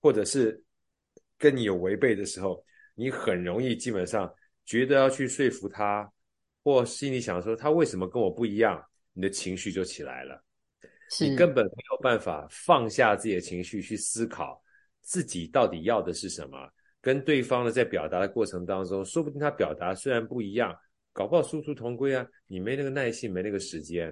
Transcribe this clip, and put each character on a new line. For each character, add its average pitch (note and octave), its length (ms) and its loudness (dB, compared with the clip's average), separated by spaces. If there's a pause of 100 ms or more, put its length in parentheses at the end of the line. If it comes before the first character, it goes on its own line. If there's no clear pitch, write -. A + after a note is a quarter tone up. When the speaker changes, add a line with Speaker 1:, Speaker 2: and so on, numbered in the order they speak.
Speaker 1:
或 D3 120 6
者 G#2+ 120 2
是 A#2 380 0 (720)
跟 D3 180 6
你 B2 100 0
有 G2+ 120 2
违 F#2 200 0
背 A#2+ 180 4
的 G2+ 100 -6
时 - 160 -8
候， F#2 240 -4 (300)
你 B2 160 -4
很 F#2 320 -2
容 F2+ 200 -2
易 B2 140 0
基 A#2+ 140 -6
本 F#2+ 160 -2
上 F#2+ 260 -2 (320)
觉 B2 220 2
得 C#3 80 4
要 C3+ 160 8
去 C3 160 -2
说 B2+ 240 2
服 G2 180 -8
他， G#2 420 -2 (520)
或 C3+ 220 6
心 C#3 280 -6
里 B2+ 80 0
想 F2+ 220 -2
说 A2 120 -2
他 D3 160 0
为 D#3+ 140 6
什 - 140 -4
么 F#2 100 -2
跟 A#2 140 0
我 F#2+ 80 2
不 A2+ 160 -2
一 G#2 100 -2
样， G#2+ 260 4 (300)
你 F#2 80 -10
的 F#2+ 80 0
情 F#2+ 280 -4
绪 G2+ 140 -6
就 F#2 140 -2
起 - 180 -12
来 C2 220 -10
了。 C2+ 180 -16 (680)
Speaker 2:
是。 - 180 2
Speaker 1:
你 C3+ 80 2
根 C3 160 8
本 B2+ 120 4
没 F#2+ 80 -4 (200)
有 - 80 -6
办 A#2+ 180 4
法 D2+ 320 -6
放 C3+ 380 2
下 G#2+ 260 6
自 G2+ 140 -4
己 G2+ 60 0
的 F2+ 60 0
情 F2+ 220 -6
绪 F#2+ 200 -8
去 G#2+ 140 -8
思 A2+ 300 -4
考 - 360 -8 (380)
自 - 220 -4
己 E2+ 240 -6
到 A#2+ 220 4
底 E2 140 -6
要 G#2+ 180 2
的 F2+ 140 -4
是 F#2+ 140 -8
什 D#2 200 -10
么， C2+ 200 -16 (320)
跟 C3+ 220 0
对 C3+ 200 2
方 B2 220 0
呢 A#2+ 60 2
在 A#2 140 4
表 D#2+ 240 -2
达 F2 120 0
的 G2 80 0
过 G#2+ 180 0
程 F2+ 180 -8
当 F#2+ 200 -2
中， F#2+ 200 -4
说 E3 180 -2
不 D3 60 -4
定 C#3+ 100 -10
他 D3 120 0
表 F2+ 240 -2
达 F2+ 200 -4
虽 A2 160 -6
然 A#2 160 0
不 B2 140 -6
一 G2+ 120 -6
样， G#2 220 0 (380)
搞 G2 140 -4
不 D#3 100 2
好 D#3+ 60 6
殊 D#3 180 -4
途 D3 140 -6
同 A#2+ 220 -6
归 C3+ 180 0
啊， B2 120 -2 (200)
你 F#2 120 -8
没 G#2 160 -2
那 C#3+ 80 -4
个 C#3 60 -4
耐 C3+ 220 -2
性， A#2 200 -6
没 F#2 120 -2
那 G#2 80 -2
个 G2+ 80 -2
时 E2 240 -8
间。 E2 300 -4